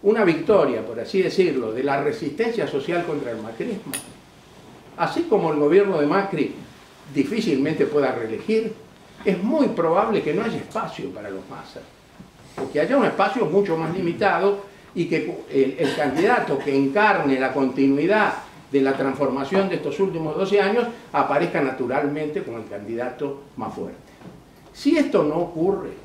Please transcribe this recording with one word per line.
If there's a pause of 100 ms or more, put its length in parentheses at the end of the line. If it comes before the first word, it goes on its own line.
una
victoria,
por
así
decirlo,
de
la
resistencia
social
contra
el
macrismo, (1040)
así
como
el
gobierno
de
Macri (600)
difícilmente
pueda
reelegir, (520)
es
muy
probable
que
no
haya
espacio
para
los
Massa, (800)
o
que
haya
un
espacio
mucho
más
limitado (220)
y
que
el,
el
candidato
que
encarne
la
continuidad (360)
de
la
transformación
de
estos
últimos
doce
años (260)
aparezca
naturalmente
como
el
candidato (140)
más
fuerte. (760)
Si
esto
no
ocurre (140)